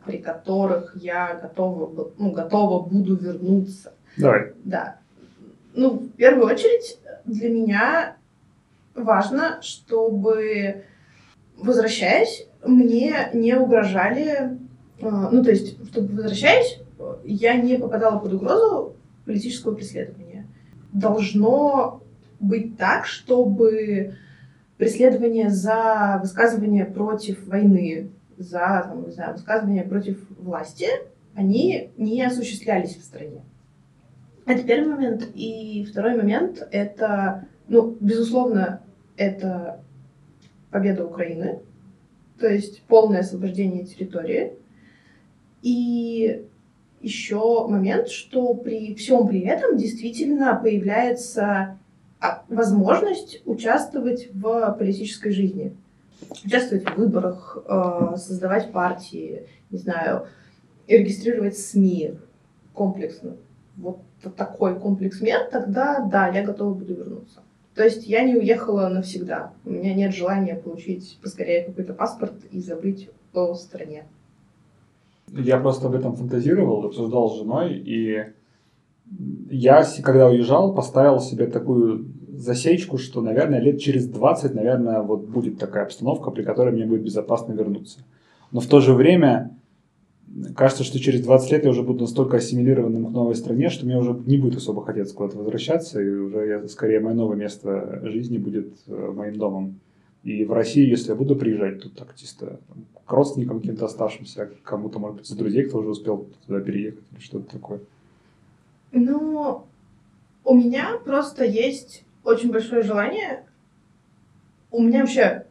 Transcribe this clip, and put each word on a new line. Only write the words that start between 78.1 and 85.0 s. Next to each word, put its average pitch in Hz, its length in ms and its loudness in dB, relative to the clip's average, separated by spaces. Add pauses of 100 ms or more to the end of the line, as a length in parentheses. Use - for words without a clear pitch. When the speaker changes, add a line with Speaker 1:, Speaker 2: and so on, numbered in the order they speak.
Speaker 2:
я, 139 340 8
с-, 147 180 -6
когда 131 260 8
уезжал, 135 460 4
поставил 135 460 4
себе - 260 -2
такую 117 600 0 (280)
засечку, 135 640 0
что, - 220 -8
наверное, 123 400 2
лет 143 200 4
через 127 280 0
двадцать, 139 460 2
наверное, 113 480 0